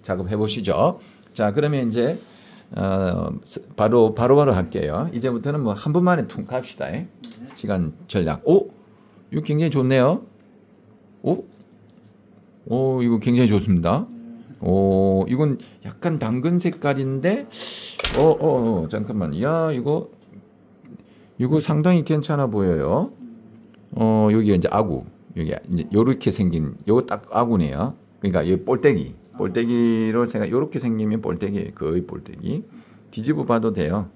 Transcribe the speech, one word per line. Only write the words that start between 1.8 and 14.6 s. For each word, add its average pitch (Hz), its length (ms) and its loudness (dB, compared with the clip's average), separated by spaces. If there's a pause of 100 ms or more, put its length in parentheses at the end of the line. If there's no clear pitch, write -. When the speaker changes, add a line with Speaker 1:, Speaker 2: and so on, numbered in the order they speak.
Speaker 1:
이제, 120 340 -2 (540)
어, 95 540 -2 (140)
스-, - 220 -14 (100)
바로, 110 380 4
바로바로 135 400 4
할게요. 90 600 -2
이제부터는 127 480 -4
뭐 110 120 -2
한 127 200 -4
분만에 175 340 2
퉁 - 180 -10
갑시다. - 480 -8
예. - 0 -
Speaker 2:
네. 156 160 -8 (440)
Speaker 1:
시간 92 400 -2 (140)
전략. 82 400 -2
오, 190 220 4 (640)
이거 151 100 -4
굉장히 151 300 0
좋네요. 131 500 2 (1000)
오, - 200 0 (1200)
오, 131 340 0
이거 117 160 2
굉장히 120 320 4
좋습니다. 98 600 2
Speaker 2:
네. - 560 -12